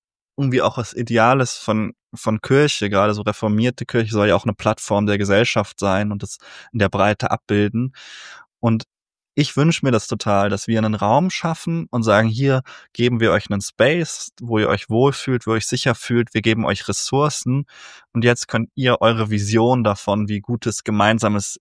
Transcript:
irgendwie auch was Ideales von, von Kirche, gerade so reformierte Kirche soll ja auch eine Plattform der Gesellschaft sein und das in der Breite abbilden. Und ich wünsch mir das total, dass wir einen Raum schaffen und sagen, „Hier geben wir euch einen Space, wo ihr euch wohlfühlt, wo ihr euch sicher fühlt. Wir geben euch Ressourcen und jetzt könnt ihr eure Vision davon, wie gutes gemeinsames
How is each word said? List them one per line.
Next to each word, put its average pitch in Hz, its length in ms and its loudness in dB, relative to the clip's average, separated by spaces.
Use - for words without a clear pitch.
irgendwie 131 260 0
auch 101 160 0
was - 160 -8
Ideales 117 640 2
von, 110 360 -4
von 107 260 -4
Kirche, 139 500 2
gerade 101 240 2
so 104 80 -6
reformierte 107 640 -2
Kirche 113 280 -2
soll 104 160 4
ja 90 80 6
auch - 80 -2
eine 107 100 -2
Plattform 107 520 0
der 104 120 2
Gesellschaft 101 600 0
sein 101 340 0
und 101 100 -8
das - 160 -12
in 113 60 -4
der 101 100 4
Breite 101 420 0
abbilden. 104 640 -2
Und 113 240 0
ich - 220 0
wünsch 156 260 2
mir 135 100 2
das 107 160 0
total, 101 420 0
dass 98 180 -4
wir 113 100 0
einen 107 160 0
Raum 123 360 2
schaffen 165 600 -6
und 120 120 -2
sagen, 110 260 4
„Hier 131 320 0
geben 120 280 0
wir 107 120 4
euch 101 180 0
einen 101 120 -2
Space, - 680 -2
wo 117 160 -2
ihr 107 100 2
euch - 220 -2
wohlfühlt, 127 560 0
wo 113 60 0
ihr 113 40 2
euch 110 100 -4
sicher 127 280 -2
fühlt. 120 400 -2
Wir 110 80 0
geben 110 240 0
euch 98 200 -2
Ressourcen 139 800 -2
und 117 120 0
jetzt 120 240 2
könnt 117 260 -4
ihr 127 260 0
eure 113 300 2
Vision 110 540 2
davon, 104 440 0
wie 104 120 -4
gutes 117 440 -6
gemeinsames 104 760 0